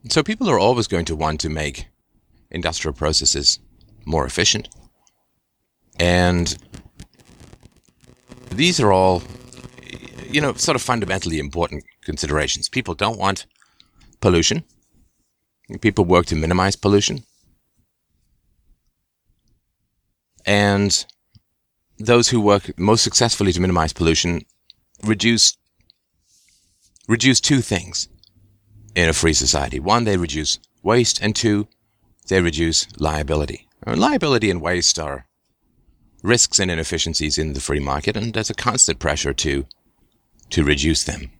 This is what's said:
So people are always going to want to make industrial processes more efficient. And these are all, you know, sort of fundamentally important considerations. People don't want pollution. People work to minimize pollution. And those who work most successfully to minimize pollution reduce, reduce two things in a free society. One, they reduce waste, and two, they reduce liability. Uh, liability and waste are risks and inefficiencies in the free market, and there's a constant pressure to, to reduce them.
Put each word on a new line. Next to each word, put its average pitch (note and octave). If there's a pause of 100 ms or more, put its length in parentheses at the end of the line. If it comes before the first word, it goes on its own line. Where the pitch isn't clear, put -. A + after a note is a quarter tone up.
So D#3+
people A3
are A#2+
always A2+
going E2+
to D#2+
want D#2
to D#2+
make D2+ (640)
industrial D#2+
processes D2 (480)
more D2+
efficient. - (1300)
And F2 (1900)
these D#3
are G#2
all, F#2 (1040)
you C#3+
know, C3
sort C#3
of A#2
fundamentally F#2+
important D#2 (180)
considerations. D2+
People G#2+
don't G#2
want F#2+ (760)
pollution. F2 (1160)
People G2+
work F2
to D#2+
minimize F2+
pollution. G2+ (3250)
And G2+ (920)
those A#2+
who A#2
work G2+
most G#2+
successfully G#2
to F2
minimize F2
pollution E2 (580)
reduce, A2 (1500)
reduce A#2
two C3+
things - (840)
in F2
a D#2+
free D#2+
society. C2+
One, G#2+
they G2+
reduce D#2 (240)
waste, A#2
and G#2+
two, G#2 (600)
they F#2+
reduce E2 (100)
liability. D2+ (180)
Uh, -
liability C#3+
and F2
waste E2+
are C#2 (960)
risks -
and F#2
inefficiencies D#2+
in D#2
the C2+
free C#2+
market, C#2+
and A2
there's A2
a G#2+
constant -
pressure C#2+
to, C#2 (840)
to E2
reduce D2
them. D2